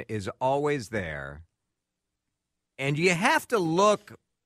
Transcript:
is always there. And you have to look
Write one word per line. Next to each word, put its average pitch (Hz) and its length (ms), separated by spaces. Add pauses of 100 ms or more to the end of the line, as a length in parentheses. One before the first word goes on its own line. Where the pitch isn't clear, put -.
is 107 220 (120)
always 139 480
there. 78 540 (1300)
And 139 200
you 180 140
have 247 380
to 233 100
look 185 580 (280)